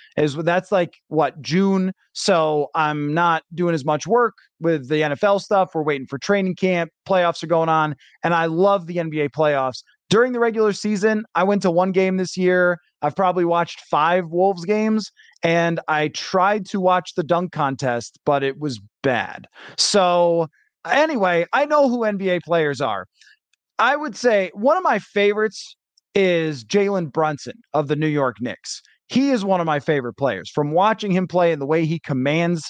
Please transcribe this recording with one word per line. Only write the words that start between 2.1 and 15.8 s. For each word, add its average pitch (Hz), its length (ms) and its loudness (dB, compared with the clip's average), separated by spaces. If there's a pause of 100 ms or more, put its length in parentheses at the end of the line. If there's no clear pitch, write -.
So 156 640 0
I'm 151 400 -2
not 165 280 2 (120)
doing 170 200 0
as 143 100 -4
much 151 220 -2
work 226 280 0 (260)
with 160 280 -2
the 151 140 0
N 147 100 0
F 139 120 -4
L 202 160 2
stuff. 190 340 0
We're 160 80 -2
waiting 143 240 -2
for 139 120 -8
training 190 380 -2
camp. 175 340 0 (180)
Playoffs 175 340 2
are 165 60 -10
going 165 220 2
on. 156 240 2 (280)
And 170 120 0
I 165 120 0
love 180 400 2
the 175 140 -6
N 160 100 -4
B 151 100 -4
A 147 80 0
playoffs. 139 540 0 (280)
During 240 220 4
the 240 80 -2
regular 220 320 2
season, 214 520 0 (100)
I 175 100 2
went 202 180 2
to 190 80 2
one 185 220 2
game 190 260 2
this 180 180 -4
year. 180 420 2 (240)
I've 147 140 -2
probably 180 280 2
watched 170 360 -2 (100)
five 170 380 2
Wolves 175 380 0
games, 214 440 0 (320)
and 170 460 2